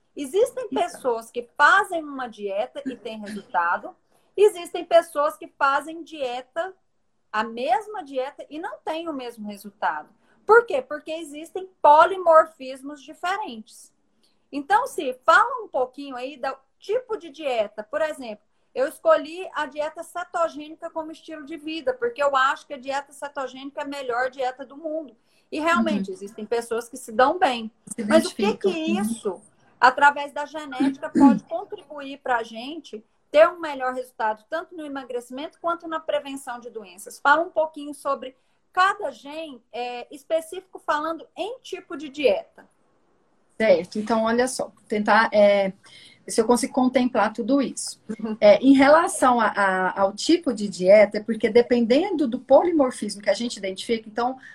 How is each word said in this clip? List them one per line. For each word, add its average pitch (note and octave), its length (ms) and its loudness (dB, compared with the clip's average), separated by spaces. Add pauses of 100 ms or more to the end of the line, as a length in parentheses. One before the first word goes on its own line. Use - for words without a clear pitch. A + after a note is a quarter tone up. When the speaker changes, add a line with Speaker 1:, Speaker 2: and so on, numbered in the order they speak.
(160)
Speaker 1:
Existem G#4+ 500 -2
Speaker 2:
Então. D4 160 -4
Speaker 1:
pessoas A#3+ 480 -4
que A#3+ 260 -10
fazem E4+ 480 4
uma C4+ 240 -10
dieta G#3 600 -8
e B3+ 80 -8
têm A3 240 -12
resultado, G3+ 760 -6 (400)
existem F4 480 2
pessoas E4 540 2
que E4+ 100 -18 (120)
fazem D4 420 0
dieta, D4 720 -8 (580)
a A3 120 0
mesma F4 600 -4
dieta C#4 460 -8
e D4 80 -14
não A4 260 -10
têm E4+ 240 -6
o D#4+ 60 -6
mesmo A#3 340 -12
resultado. G3 600 -8 (360)
Por A#4 200 6
quê? C4 160 -4
Porque D4 300 -12
existem D#4+ 580 -12 (120)
polimorfismos D#4 1200 4
diferentes. D#4 920 -10 (580)
Então, F#4+ 340 0
se C#4+ 380 -6
fala A4+ 400 4
um F#4 40 -14
pouquinho C4+ 480 -6
aí C4 220 -12
do C4+ 160 -6 (240)
tipo A4 400 -6
de D#4+ 120 -18
dieta. B3+ 520 -6
Por D4 200 -8
exemplo, C#4 420 -8 (320)
eu B3+ 120 -2
escolhi D#4+ 680 0
a D4+ 100 -4
dieta D4+ 380 -8
cetogênica D#4+ 840 -8
como D#4+ 220 -10
estilo D#4 340 -16
de D#4+ 120 -14
vida, D4 360 -6
porque A#3+ 280 -6
eu C#4+ 140 2
acho C4+ 320 0
que D4 60 -16
a C#4 40 -12
dieta C4+ 360 -8
cetogênica C#4 680 -10
é - 20 -8
a C#4+ 40 -10
melhor C4 420 -4
dieta B3+ 360 -6
do B3+ 100 -20
mundo. D#4 400 -8 (360)
E D4+ 80 -6
realmente, D#4 500 0
Speaker 2:
Uhum. F#3+ 40 -10
Speaker 1:
existem G3+ 320 -14
pessoas A#3 440 -4
que C4 80 -16
se - 140 -16
dão C4 280 2
bem. A#3 320 -2 (240)
Speaker 2:
Se A#3 80 -6
Speaker 1:
Mas G#3+ 220 4
o F#4 40 -8
que - 60 -14
que G#4 320 -2
Speaker 2:
identificam. F#4 40 2
Uhum. D#4+ 300 -2
Speaker 1:
isso, A3 400 -6 (380)
através C#4+ 540 2
da C#4+ 120 -8
genética, C#4 640 -6
pode C4 340 4
contribuir D4+ 760 -12
pra A#3+ 260 -2
gente A#3 600 -14 (280)
ter D#4 160 8
um F4 120 -8
melhor C4+ 340 -6
resultado, A3+ 560 -6
tanto F4+ 260 -10
no D#4 100 -12
emagrecimento C4+ 760 -12
quanto E4+ 280 -6
na D#4+ 120 -6
prevenção C#4 600 -8
de A#3 100 -18
doenças? G3+ 500 -18
Fala D4 220 4
um F4+ 80 -6
pouquinho D4+ 440 -4
sobre C4 420 -8 (360)
cada F#4 400 0
gene, C#4 500 -16 (100)
é, A#3+ 420 -10
específico, E4 720 -8
falando D4+ 520 -4
em G#4 240 -10
tipo - 360 -14
de C#4+ 140 -12
dieta. C4 580 -2 (880)
Speaker 2:
Certo. F#3+ 440 2
Então, A3 240 0
olha A#3 240 2
só, - 180 -6
vou - 220 -18
tentar, G#3 440 2
é, G3+ 420 4 (520)
ver F#3+ 60 -12
se - 100 2
eu A3 40 -2
consigo A#3+ 280 2
contemplar B3 580 2
tudo A#3 300 0
isso. - 400 -8 (180)
Speaker 1:
Uhum. G#3+ 220 -6
Speaker 2:
É, G#3 160 8
em C4+ 160 8
relação C#4 640 6
a, G#3+ 80 2
a, F#3+ 540 0
ao G3 120 2
tipo D#4 380 0
de G#3 160 -4
dieta, G3 500 6
é G#3+ 60 -6
porque A3+ 260 -2
dependendo A#3+ 800 4
do A3+ 120 -4
polimorfismo C4+ 800 4
que G#3 80 0
a G3 60 2
gente A#3 220 -6
identifica, G3 520 -4
então, B3 300 -4 (160)